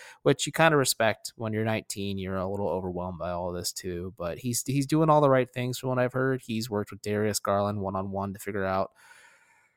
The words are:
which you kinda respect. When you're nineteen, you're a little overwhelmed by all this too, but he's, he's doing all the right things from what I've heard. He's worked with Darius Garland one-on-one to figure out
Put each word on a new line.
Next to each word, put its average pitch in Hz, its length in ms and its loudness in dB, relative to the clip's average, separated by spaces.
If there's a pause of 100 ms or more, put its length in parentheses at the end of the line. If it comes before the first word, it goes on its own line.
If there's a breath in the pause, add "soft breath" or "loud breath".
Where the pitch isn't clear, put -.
(220 loud breath)
which - 240 2
you 147 60 -6
kinda 160 240 6
respect. 113 600 2
When 110 160 -4
you're 107 120 0
nineteen, 101 540 -2
you're 95 180 -4
a 95 120 -2
little 98 200 -2
overwhelmed 90 500 -4
by 82 120 -4
all 90 220 -4
this 87 200 -4
too, 90 440 -8
but 85 220 -6
he's, 120 260 -4
he's 135 220 0
doing 156 240 4
all 151 100 6
the 143 100 6
right 131 200 4
things 123 280 -4
from 131 100 -6
what 127 100 0
I've 123 140 2
heard. 131 320 0
He's 113 260 -4
worked 104 200 -2
with 101 120 -14
Darius 104 380 0
Garland 101 400 0
one-on-one 98 540 -4
to 95 40 -12
figure 101 260 -4
out 95 280 0 (840 soft breath)